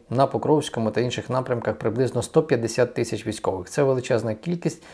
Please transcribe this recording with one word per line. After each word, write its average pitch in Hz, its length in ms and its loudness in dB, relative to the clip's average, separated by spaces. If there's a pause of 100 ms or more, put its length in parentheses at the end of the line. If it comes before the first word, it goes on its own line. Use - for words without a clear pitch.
на 131 180 4
Покровському 120 640 0
та 113 100 2
інших 120 280 -2
напрямках 123 460 0
приблизно 120 460 0
сто 151 220 2
п'ятдесят 120 500 0
тисяч 117 340 -4
військових. 95 420 -4
Це 147 140 0
величезна 123 520 0
кількість, 170 480 -4 (100)